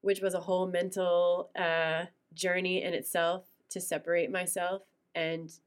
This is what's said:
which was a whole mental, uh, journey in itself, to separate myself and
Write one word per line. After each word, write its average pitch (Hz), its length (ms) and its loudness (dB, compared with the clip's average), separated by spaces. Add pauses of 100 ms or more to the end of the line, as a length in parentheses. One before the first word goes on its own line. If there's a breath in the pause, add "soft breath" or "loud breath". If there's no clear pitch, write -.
which 196 200 0
was 190 120 0
a 175 80 -2
whole 185 240 0
mental, 175 880 2
uh, 165 520 0 (260)
journey 185 480 0
in 175 120 -2
itself, 175 540 0 (220)
to 185 120 -6
separate 170 500 0
myself 180 520 -2 (300)
and 165 540 -4